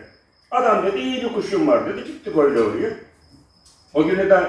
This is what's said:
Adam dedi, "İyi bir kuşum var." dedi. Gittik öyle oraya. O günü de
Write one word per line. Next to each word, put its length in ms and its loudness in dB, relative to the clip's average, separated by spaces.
Adam 340 0
dedi, 120 -2
"İyi 260 -4
bir 100 -4
kuşum 340 -2
var." 220 2
dedi. 140 -8
Gittik 340 -8
öyle 240 4
oraya. 280 -2
O 120 2
günü 240 0
de 200 8